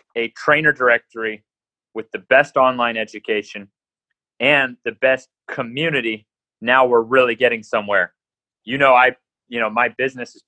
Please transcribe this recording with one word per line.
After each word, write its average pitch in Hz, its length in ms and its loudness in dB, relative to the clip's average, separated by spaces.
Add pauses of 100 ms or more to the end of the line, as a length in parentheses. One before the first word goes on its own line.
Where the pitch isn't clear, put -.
(160)
a 117 140 -6
trainer 151 420 0
directory 113 720 -2 (520)
with 110 160 -12
the 107 80 -8
best 135 360 2
online 123 420 0
education 107 720 -8 (720)
and 131 460 0
the 113 80 -6
best 131 360 -2 (200)
community, 123 760 -6 (340)
now 127 240 4
we're 120 160 2
really 120 340 2
getting 117 280 0
somewhere. 101 500 -2 (500)
You 123 140 -8
know, 139 160 4
I, 127 220 4 (320)
you 120 120 -8
know, 110 100 -2
my 117 200 -2
business 127 460 -8
is - 120 -20